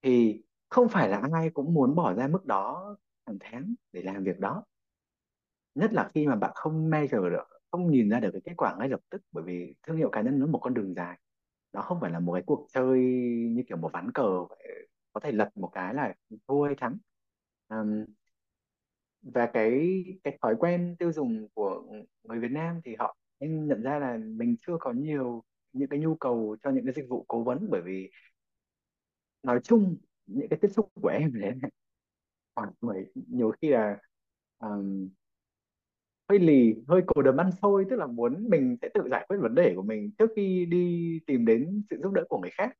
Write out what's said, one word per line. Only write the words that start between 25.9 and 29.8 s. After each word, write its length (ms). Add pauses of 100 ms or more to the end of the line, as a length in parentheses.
nhu 140
cầu 480
cho 80
những 140
cái 100
dịch 140
vụ 200
cố 140
vấn, 280
bởi 140
vì 260 (1300)
nói 200
chung 340 (300)